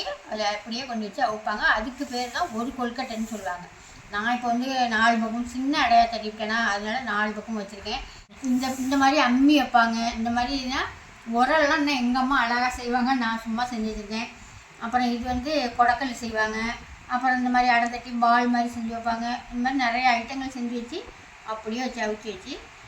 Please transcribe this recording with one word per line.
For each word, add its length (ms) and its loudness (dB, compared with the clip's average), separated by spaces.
அதை 180 -4
அப்படியே 380 -4
கொண்டு 220 -6
வச்சு 160 -4
அவுப்பாங்க. 420 -2
அதுக்கு 320 -4
பேர் 280 -6
தான் 200 -2
ஒரு 160 -4
கொழுக்கட்டைன்னு 640 -6
சொல்லுவாங்க. 340 -8
நான் 240 -2
இப்போ 140 -2
வந்து 400 0
நாலு 300 4
பக்கம் 340 -2
சின்ன 260 0
அடையா 260 6
தட்டிவிட்டேனா, 540 -4
அதனால 320 -2
நாலு 320 -2
பக்கம் 280 -6
வச்சுருக்கேன். 420 -8
இந்த, 240 2
இந்த 180 0
மாதிரி 240 6
அம்மி 360 6
வைப்பாங்க. 420 4
இந்த 140 0
மாதிரினா 520 -2
உரல்லாம் 480 4
இன்னும் 200 2
எங்கள் 220 2
அம்மா 160 2
அழகாக 360 0
செய்வாங்க. 400 0
நான் 280 -2
சும்மா 220 -2
செஞ்சு 260 -4
வச்சுருக்கேன். 380 -6
அப்புறம் 300 0
இது 140 -4
வந்து 280 -2
கொடக்கல் 500 2
செய்வாங்க. 380 -2
அப்புறம் 300 0
இந்த 120 0
மாதிரி 180 4
அடை 200 4
தட்டி 220 -10
பால் 320 4
மாதிரி 180 0
செஞ்சு 240 -6
வைப்பாங்க. 320 -4
இந்த 160 -6
மாதிரி 180 0
நிறைய 300 2
ஐட்டங்கள் 440 -2
செஞ்சு 200 -6
வச்சு 240 -8
அப்படியே 360 -6
வச்சு 180 -6
அவிச்சு 300 -4
வச்சு, 220 -12